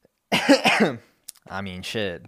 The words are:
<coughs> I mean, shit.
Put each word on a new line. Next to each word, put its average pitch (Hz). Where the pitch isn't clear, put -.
<coughs> -
I -
mean, 92
shit. 98